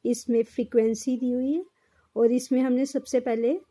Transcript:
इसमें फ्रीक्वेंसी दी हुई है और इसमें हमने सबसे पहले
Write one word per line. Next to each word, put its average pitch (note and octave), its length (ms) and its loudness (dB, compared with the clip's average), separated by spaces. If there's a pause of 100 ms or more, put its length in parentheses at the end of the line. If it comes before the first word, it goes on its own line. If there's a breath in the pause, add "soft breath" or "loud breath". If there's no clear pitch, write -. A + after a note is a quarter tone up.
इसमें A#3 380 0
फ्रीक्वेंसी A#3 720 0
दी B3 140 -2
हुई B3+ 220 -2
है F4+ 120 -4 (500)
और A#3 160 4
इसमें B3+ 300 0
हमने C4 240 2
सबसे C4+ 340 -2
पहले A#3+ 400 0 (120)